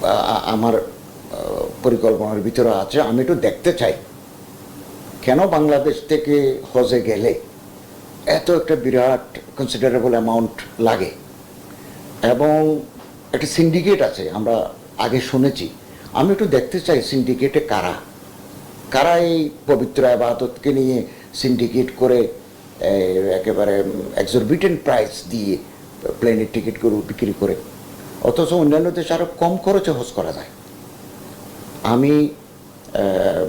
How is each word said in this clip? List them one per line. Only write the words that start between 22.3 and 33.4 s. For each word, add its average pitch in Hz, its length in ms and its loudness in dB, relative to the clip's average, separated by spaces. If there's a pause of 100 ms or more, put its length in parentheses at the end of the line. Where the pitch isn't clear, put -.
এ, 92 420 2 (140)
একেবারে 101 480 0 (320)
এক্সরবিটেন্ট 139 680 0
প্রাইস 117 260 2 (200)
দিয়ে 101 280 -2 (640)
প্লেনের 113 340 2
টিকিটগুলো 107 540 0
বিক্রি - 320 -4
করে, 95 160 0 (680)
অথচ 156 300 2
অন্যান্য 165 380 4
দেশে 165 220 -4
আরও 170 120 0 (120)
কম 175 200 0
খরচে 190 340 0
হজ 120 240 -4
করা 82 160 -4
যায়। - 140 -12 (1400)
আমি, 143 460 4 (640)
এ, - 60 -2 (500)